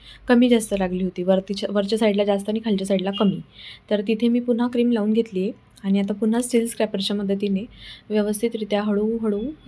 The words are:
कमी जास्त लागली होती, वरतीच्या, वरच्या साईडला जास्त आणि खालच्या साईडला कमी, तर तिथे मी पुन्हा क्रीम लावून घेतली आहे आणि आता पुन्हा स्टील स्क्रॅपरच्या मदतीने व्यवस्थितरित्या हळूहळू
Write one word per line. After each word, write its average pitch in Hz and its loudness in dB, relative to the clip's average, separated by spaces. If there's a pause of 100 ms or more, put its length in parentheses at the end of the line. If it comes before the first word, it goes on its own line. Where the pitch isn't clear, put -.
(280)
कमी 247 6
जास्त 220 2
लागली 185 -2
होती, 180 -4
वरतीच्या, 190 0
वरच्या 208 0
साईडला 208 4
जास्त 202 0
आणि 220 0
खालच्या 190 0
साईडला 190 0
कमी, 190 0 (480)
तर 208 0
तिथे 226 0
मी 240 2
पुन्हा 240 0
क्रीम 240 2
लावून 214 0
घेतली 220 0
आहे 196 -2 (320)
आणि 196 2
आता 202 -2
पुन्हा 220 0
स्टील 240 0
स्क्रॅपरच्या 214 -2
मदतीने 202 -2 (440)
व्यवस्थितरित्या 214 -2
हळूहळू 214 0 (260)